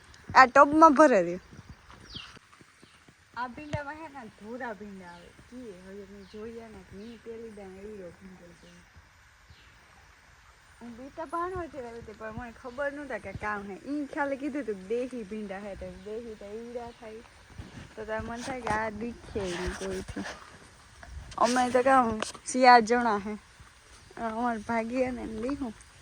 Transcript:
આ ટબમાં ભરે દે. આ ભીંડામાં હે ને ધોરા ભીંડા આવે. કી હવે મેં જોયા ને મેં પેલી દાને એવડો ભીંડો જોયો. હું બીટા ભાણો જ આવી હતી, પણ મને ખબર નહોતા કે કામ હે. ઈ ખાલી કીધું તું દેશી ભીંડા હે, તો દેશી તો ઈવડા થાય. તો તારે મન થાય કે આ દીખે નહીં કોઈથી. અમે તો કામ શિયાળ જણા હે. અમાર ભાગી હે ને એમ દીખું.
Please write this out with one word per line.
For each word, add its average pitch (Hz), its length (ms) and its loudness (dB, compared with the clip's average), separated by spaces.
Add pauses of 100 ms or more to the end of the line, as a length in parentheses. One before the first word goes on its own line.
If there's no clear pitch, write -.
(340)
આ 262 120 12
ટબમાં 294 480 10
ભરે 254 260 8 (100)
દે. 180 60 -4 (2000)
આ 247 120 -6
ભીંડામાં 294 480 -8
હે 320 120 -14
ને 277 180 -16 (140)
ધોરા 233 340 -10
ભીંડા 190 420 -16
આવે. 175 140 -20 (200)
કી 247 180 -16 (160)
હવે 196 180 -16 (120)
મેં 202 180 -18
જોયા 226 420 -14
ને 196 60 -18 (140)
મેં 220 300 -16
પેલી 226 360 -14
દાને 190 180 -16
એવડો 190 400 -14
ભીંડો 185 280 -20 (160)
જોયો. 175 200 -20 (2000)
હું 233 160 -14
બીટા 285 280 -12
ભાણો 349 420 -4
જ 277 140 -12
આવી 233 200 -10
હતી, 226 120 -16
પણ 220 260 -12
મને 240 140 -12 (100)
ખબર 269 300 -4
નહોતા 277 260 -8
કે 196 140 -10 (100)
કામ 208 280 -4
હે. 185 60 -8 (160)
ઈ 294 220 -2
ખાલી 277 220 0
કીધું 269 300 -6
તું 202 220 -6
દેશી 247 420 -4
ભીંડા 202 360 -8
હે, 202 100 -8
તો 185 100 -12 (200)
દેશી 220 340 -10
તો 208 60 -14 (100)
ઈવડા 233 340 -10 (100)
થાય. 220 220 -16 (720)
તો 220 100 -10
તારે 220 220 -6
મન 233 160 -8
થાય 262 180 -6
કે 233 80 -4
આ 220 220 0
દીખે 220 540 -8
નહીં 180 340 -4
કોઈથી. 190 460 -6 (1200)
અમે 247 260 4
તો 247 120 4
કામ 247 380 6 (300)
શિયાળ 247 400 10
જણા 240 260 2 (100)
હે. 214 80 -6 (920)
અમાર 226 320 -2 (100)
ભાગી 233 360 0
હે 254 60 -2
ને 240 120 -8
એમ 220 200 -8
દીખું. 262 320 -4 (280)